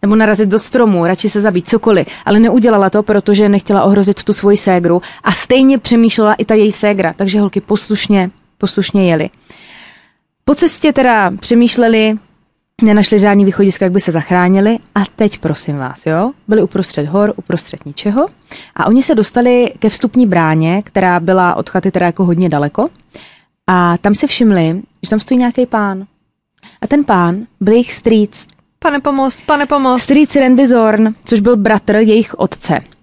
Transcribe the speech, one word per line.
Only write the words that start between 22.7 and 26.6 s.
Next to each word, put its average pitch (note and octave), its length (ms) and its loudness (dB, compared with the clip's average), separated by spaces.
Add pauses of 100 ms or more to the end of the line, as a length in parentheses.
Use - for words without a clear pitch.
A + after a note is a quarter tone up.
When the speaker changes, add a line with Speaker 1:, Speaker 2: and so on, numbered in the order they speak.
Speaker 1:
A F3 320 2
tam G#3 160 0
si B3 120 -4
všimli, F#3+ 560 0 (200)
že - 80 -8
tam G#3+ 100 0
stojí B3+ 180 -2
nějaký B3 280 0
pán. G3+ 380 -4 (760)